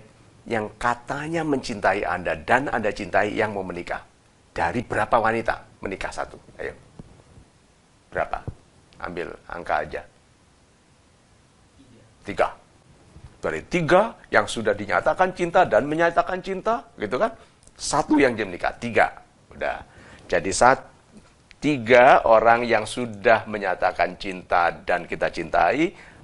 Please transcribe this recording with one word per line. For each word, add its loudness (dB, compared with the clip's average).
yang -4
katanya -4
mencintai -2
Anda -4
dan 0
Anda -2
cintai -2
yang -2
mau -6
menikah? -10
Dari -2
berapa 0
wanita -4
menikah -8
satu? -12
Ayo. -10
Berapa? -4
Ambil -8
angka -2
aja. -10
Tiga. -2
Dari -4
tiga 2
yang 4
sudah -2
dinyatakan 0
cinta 2
dan 4
menyatakan 0
cinta, -6
gitu -4
kan? -2
Satu 0
yang 4
dia -2
menikah, -4
tiga. 2
Udah. -6
Jadi 0
saat 4
tiga 6
orang 6
yang 0
sudah 0
menyatakan -2
cinta -2
dan -4
kita -4
cintai, 0